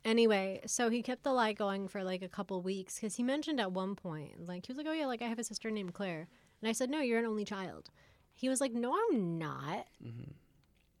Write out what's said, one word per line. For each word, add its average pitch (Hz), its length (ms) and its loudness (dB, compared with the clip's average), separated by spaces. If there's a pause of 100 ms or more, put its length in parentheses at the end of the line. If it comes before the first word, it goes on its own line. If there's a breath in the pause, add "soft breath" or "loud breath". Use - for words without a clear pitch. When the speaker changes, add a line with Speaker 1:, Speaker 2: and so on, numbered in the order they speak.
Speaker 1:
anyway, 220 600 4
so 233 240 2
he 233 140 2
kept 247 200 -4
the 277 100 2
lie 220 200 4
going 196 340 0
for, 196 160 -4
like, 185 200 -2
a 180 60 -8
couple 185 320 -4
weeks 190 380 -4
'cause 214 160 -2
he 240 80 0
mentioned 294 380 0
at 190 100 0
one 190 240 0
point, 156 520 -8
like, 180 180 -8
he 254 60 -12
was 254 60 -6
like, 302 100 -4
"Oh, 311 40 -2
yeah, 320 140 0
like, 240 160 -2
I 240 60 -2
have 226 120 -2
a 240 40 -4
sister - 260 -6
named 202 240 -2
Claire." 175 340 -4 (340 soft breath)
And 220 80 -2
I - 20 2
said, 247 180 0
"No, 302 100 0
you're 233 200 4
an 233 60 2
only 214 200 0
child." 185 440 -6 (440 soft breath)
He 254 160 0
was 254 100 2
like, 262 140 2
"No, 240 220 2
I'm 233 420 4
not." 147 500 -4 (160)
Speaker 2:
Mm-hmm. 117 280 -10 (680)